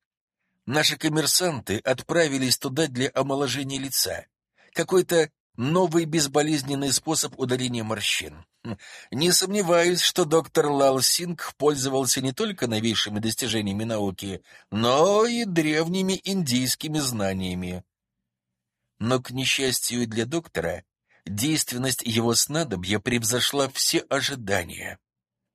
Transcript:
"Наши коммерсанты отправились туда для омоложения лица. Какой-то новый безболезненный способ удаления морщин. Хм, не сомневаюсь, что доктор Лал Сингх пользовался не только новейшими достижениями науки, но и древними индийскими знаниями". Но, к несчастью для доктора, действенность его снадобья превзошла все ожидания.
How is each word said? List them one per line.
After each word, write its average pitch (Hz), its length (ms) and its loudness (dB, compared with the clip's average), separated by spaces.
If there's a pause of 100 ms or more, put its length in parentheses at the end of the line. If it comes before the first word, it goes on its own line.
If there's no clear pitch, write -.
(680)
"Наши 147 300 2
коммерсанты 151 840 0
отправились 135 800 0
туда 147 300 -2
для 131 260 -2
омоложения 135 640 -2
лица. 104 460 -4 (480)
Какой-то 170 580 2 (260)
новый 165 500 2
безболезненный 143 840 0
способ 151 460 -2
удаления 127 460 -2
морщин. 101 600 -4 (180)
Хм, 113 120 -8 (340)
не 156 200 0
сомневаюсь, 175 720 2
что - 240 2
доктор 156 440 2
Лал 135 340 4
Сингх - 540 -2
пользовался 135 640 2
не 131 100 -2
только 208 340 -4
новейшими 107 520 0
достижениями 107 680 -2
науки, 98 580 -4 (280)
но 151 560 4
и 233 180 -2
древними 170 800 0
индийскими 151 760 -2
знаниями". 95 840 -4 (1160)
Но, 127 200 0
к 123 120 -14
несчастью 127 760 0
для 113 180 -2
доктора, 90 600 -4 (420)
действенность 127 760 -2
его 117 320 2
снадобья 107 640 0
превзошла 123 680 0
все - 320 0
ожидания. 110 1000 -4 (560)